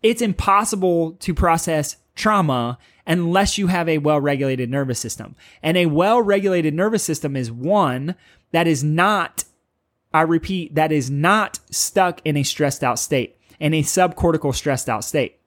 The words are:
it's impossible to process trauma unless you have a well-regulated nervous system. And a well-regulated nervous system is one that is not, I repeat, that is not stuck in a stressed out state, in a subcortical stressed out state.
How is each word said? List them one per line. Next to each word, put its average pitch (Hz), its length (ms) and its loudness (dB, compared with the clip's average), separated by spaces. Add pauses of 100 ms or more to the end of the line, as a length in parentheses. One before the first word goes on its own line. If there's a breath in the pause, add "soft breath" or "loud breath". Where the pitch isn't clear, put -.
it's 233 200 2
impossible 185 920 2
to - 200 -6
process 165 640 0 (180)
trauma 135 640 0 (280 soft breath)
unless 175 520 0
you 196 100 0
have 175 220 0
a 156 80 2
well-regulated 139 720 0
nervous 135 300 -2
system. 107 360 -12 (260 soft breath)
And 165 140 0
a 175 120 4
well-regulated 190 840 2
nervous 202 300 0
system 147 320 -4
is 123 160 -4
one 143 640 -2 (360 soft breath)
that 170 160 2
is 147 160 2
not, 175 600 0 (680)
I 160 80 4
repeat, 165 540 -2
that 156 160 2
is 135 200 0
not 185 480 0 (100)
stuck - 540 0
in 147 140 0
a 143 60 0
stressed 143 400 -2
out 123 160 0
state, - 380 -2 (220 soft breath)
in 156 140 0
a 156 100 2
subcortical 165 720 0
stressed - 340 -2
out 107 140 -4
state. - 320 -4 (120)